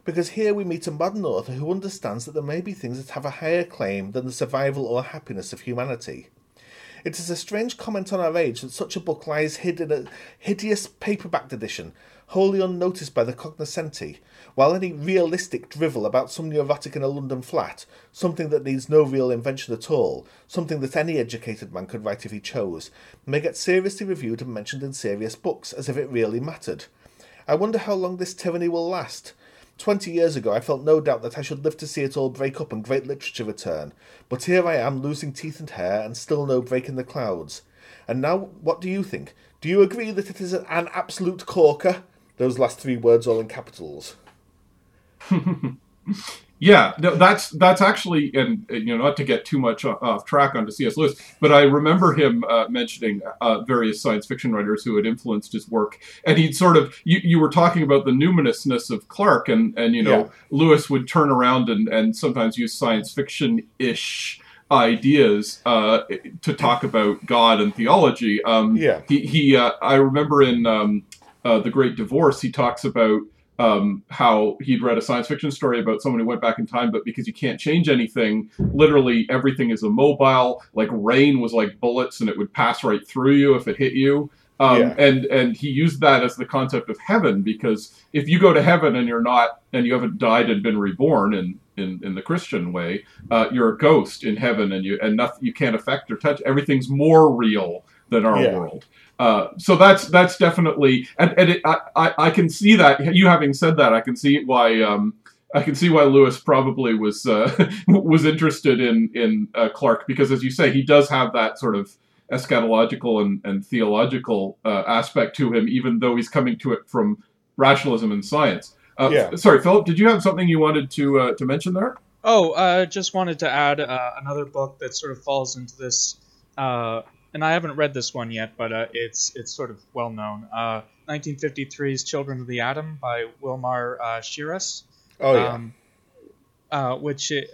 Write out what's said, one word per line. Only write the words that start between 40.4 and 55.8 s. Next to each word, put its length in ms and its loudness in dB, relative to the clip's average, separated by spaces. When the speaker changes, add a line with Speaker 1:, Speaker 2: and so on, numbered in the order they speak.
Speaker 1:
an 400 -6
absolute 540 -8
corker?" 560 2
Those 220 -2
last 200 -2
three 160 -6
words 300 4
all 140 0
in 80 -6
capitals. 720 -18
Speaker 2:
<laughs> 1160 -12
Yeah, 360 6
no, 160 0
that's, 340 4
that's 320 4
actually, 540 0
and, 340 -2
and, 180 -6
you 80 -2
know, 80 -2
not 140 0
to 60 -4
get 220 -2
too 120 -2
much 260 -2
o-, 160 -4
off 260 -4
track 280 2
onto 180 -4
C 140 -4
S 100 -2
Lewis, 240 -2
but 120 4
I 120 8
remember 500 4
him, 340 2
uh, 220 2
mentioning, 540 -6
uh, 200 0
various 380 -2
science 280 -4
fiction 260 -6
writers 300 -4
who 120 -4
had 120 0
influenced 460 -6
his 140 -10
work, 300 -4